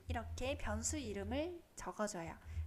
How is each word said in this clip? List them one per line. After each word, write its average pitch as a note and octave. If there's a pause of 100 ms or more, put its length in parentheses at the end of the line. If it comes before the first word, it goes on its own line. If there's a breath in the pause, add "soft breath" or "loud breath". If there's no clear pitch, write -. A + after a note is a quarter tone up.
이렇게 B3
변수 A3+
이름을 B3+ (140)
적어줘요. F3+ (300 loud breath)